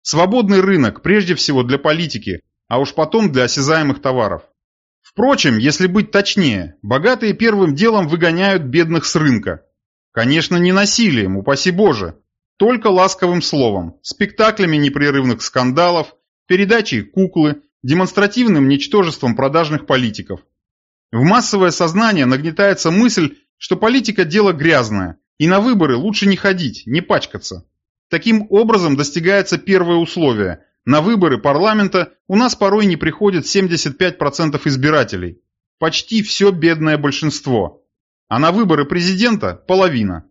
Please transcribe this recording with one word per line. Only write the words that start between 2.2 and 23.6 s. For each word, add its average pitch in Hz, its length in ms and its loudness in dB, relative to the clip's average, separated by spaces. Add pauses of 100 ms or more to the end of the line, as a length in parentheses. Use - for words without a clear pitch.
а 123 120 -2
уж 139 140 -4
потом 165 380 0
для 127 120 2
осязаемых 143 580 -2
товаров. 107 400 -2 (600)
Впрочем, 208 560 0
если 147 300 0
быть 202 240 0
точнее, 139 720 -2
богатые 202 520 0
первым 196 420 0
делом 196 340 0
выгоняют 175 540 0
бедных 165 420 0
с - 100 -6
рынка. 117 480 0 (480)
Конечно, 151 460 0
не 180 160 2
насилием, 156 640 0
упаси 139 340 -2
Боже, 139 460 0 (400)
только 226 300 0
ласковым 185 540 2
словом, 104 600 -2
спектаклями 208 760 -2
непрерывных 139 680 0
скандалов, 151 760 0 (320)
передачей 196 560 0
куклы, 165 580 0 (220)
демонстративным 185 840 2
ничтожеством 143 680 0
продажных 147 500 -2
политиков. 113 560 -4 (680)
В 117 120 0
массовое 196 480 2
сознание 180 540 0
нагнетается 160 640 0
мысль, 185 460 0 (220)
что - 180 -4